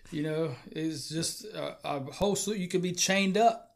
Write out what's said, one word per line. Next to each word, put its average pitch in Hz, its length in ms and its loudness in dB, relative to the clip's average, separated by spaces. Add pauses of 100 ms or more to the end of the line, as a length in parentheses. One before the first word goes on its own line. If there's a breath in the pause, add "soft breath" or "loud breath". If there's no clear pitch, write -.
(120)
you 151 120 -2
know, 156 320 0 (160)
it's 156 380 -4
just 165 360 -4
a, 165 380 -8
a 147 160 -2 (140)
whole 196 240 2
slew. 202 180 -2
You 185 140 -2
could 180 120 2
be 175 120 0
chained 190 440 4
up. 226 380 4